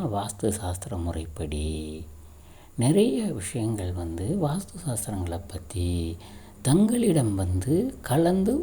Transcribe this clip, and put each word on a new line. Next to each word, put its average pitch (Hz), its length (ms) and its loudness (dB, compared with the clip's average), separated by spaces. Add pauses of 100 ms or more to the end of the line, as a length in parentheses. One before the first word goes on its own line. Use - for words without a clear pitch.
வாஸ்து 104 440 -2
சாஸ்திர 90 460 -4
முறைப்படி 80 680 -4 (1120)
நிறைய 202 400 6 (140)
விஷயங்கள் 107 600 -2
வந்து 87 340 -4 (120)
வாஸ்து 170 400 -2
சாஸ்திரங்களை 92 640 -4
பத்தி - 440 -4 (760)
தங்களிடம் 175 720 4
வந்து 92 400 2 (280)
கலந்து 185 600 4